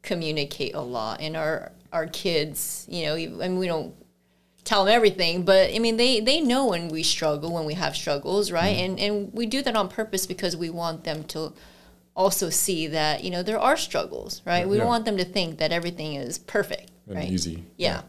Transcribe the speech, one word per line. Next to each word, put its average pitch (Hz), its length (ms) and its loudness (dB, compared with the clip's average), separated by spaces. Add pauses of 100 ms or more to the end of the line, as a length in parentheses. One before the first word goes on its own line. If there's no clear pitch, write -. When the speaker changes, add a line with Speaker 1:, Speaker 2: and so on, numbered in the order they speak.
Speaker 1:
communicate 151 720 -2
a 147 80 -6
lot, 117 380 -4
and 156 160 -6
our, 156 360 -4 (200)
our 165 140 -2
kids, 156 840 -4
you 175 160 -4
know, 151 80 0 (260)
and 185 180 -2
we 185 80 0
don't 165 280 -4 (680)
tell 202 200 4
them 208 100 8
everything, 185 500 4
but 190 300 8
I 220 60 0
mean, 226 160 2
they, 240 240 4
they 262 200 4
know 262 280 4
when 170 200 0
we 160 140 -4
struggle, 156 500 0
when 165 120 -2
we 151 100 -2
have 147 220 -2
struggles, 180 560 0
right? 175 240 2
Speaker 2:
Mm-hmm. 180 160 0
Speaker 1:
And, - 80 -4
and 202 320 -2
we 233 140 -2
do 262 160 -2
that 254 120 0
on 196 140 2
purpose 185 380 -2
because 185 300 -4
we 165 140 -4
want 165 320 -6
them 156 220 -6
to 156 280 -8 (640)
also 190 360 2
see 160 360 0
that, 151 380 0
you 185 60 -4
know, 180 120 -2
there 208 160 -2
are 285 180 4
struggles, - 680 -6
right? 175 240 0
We 202 80 2
don't 233 80 2
Speaker 2:
Yeah. 240 60 2
Speaker 1:
want 226 160 2
them 208 100 0
to 180 80 0
think 170 340 -4
that 156 140 0
everything 170 420 -4
is 135 240 -6
perfect, - 520 -4 (180)
Speaker 2:
And 95 80 -6
Speaker 1:
right? 87 140 -4
Speaker 2:
easy. 85 340 -2 (120)
Speaker 1:
Yeah. 175 120 0
Speaker 2:
Yeah. 65 200 -2